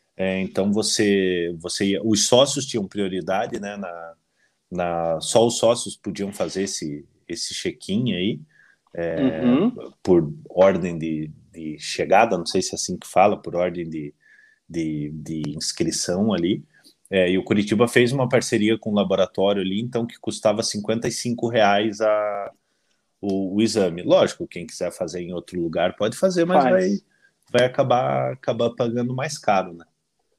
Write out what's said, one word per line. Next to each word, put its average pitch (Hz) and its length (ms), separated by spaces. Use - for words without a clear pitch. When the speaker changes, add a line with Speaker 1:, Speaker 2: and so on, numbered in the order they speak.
Speaker 1:
É, 95 240
então 95 320
você, 98 840
você 87 300
ia, 98 140
os 107 240
sócios 135 380
tinham 104 240
prioridade, 98 720
né, 101 160
na, 85 380
na, 85 480
só 117 260
os 117 120
sócios 120 360
podiam 98 380
fazer 95 300
esse, 73 420
esse - 260
check-in 101 600
aí, 101 260
é, 170 500
Speaker 2:
Uhum. 170 480
Speaker 1:
por 85 300
ordem 90 500
de, 78 320
de 78 260
chegada, 95 600
não 82 80
sei 95 160
se - 100
é 85 40
assim 90 200
que - 100
fala, 98 300
por - 180
ordem 87 340
de, 76 260
de, 78 440
de 78 300
inscrição 87 800
ali. 87 320
É, 92 200
e 95 80
o 90 60
Coritiba 107 420
fez 120 240
uma 131 180
parceria 110 500
com - 120
o 104 40
laboratório 98 680
ali, 95 180
então 120 260
que - 120
custava 107 440
cinquenta 110 440
e 120 60
cinco 120 340
reais 107 540
a, 104 500
o, 98 360
o 107 60
exame. 95 400
Lógico, 143 460
quem 85 180
quiser 87 240
fazer 90 300
em 87 120
outro 87 280
lugar 85 340
pode - 220
fazer, 175 300
mas 180 180
Speaker 2:
Faz. 127 80
Speaker 1:
vai, 185 180
vai 120 120
acabar, 131 680
acabar 120 380
pagando 120 440
mais 151 240
caro, 92 360
né? 82 100